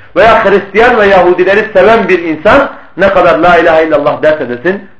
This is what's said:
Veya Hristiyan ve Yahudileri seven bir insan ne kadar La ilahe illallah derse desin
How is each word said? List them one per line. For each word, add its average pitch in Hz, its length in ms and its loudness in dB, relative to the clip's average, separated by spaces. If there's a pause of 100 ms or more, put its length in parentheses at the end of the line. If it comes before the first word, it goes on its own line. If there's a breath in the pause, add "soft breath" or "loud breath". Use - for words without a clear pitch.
(160 loud breath)
Veya 220 300 2
Hristiyan 214 540 0
ve 208 60 2
Yahudileri 185 680 0
seven 196 360 2
bir 180 100 0
insan 170 500 -2 (280 loud breath)
ne 196 120 0
kadar 175 300 0
La 175 180 2
ilahe 160 300 0
illallah 147 360 -2
derse - 260 -2
desin 165 400 -6 (100)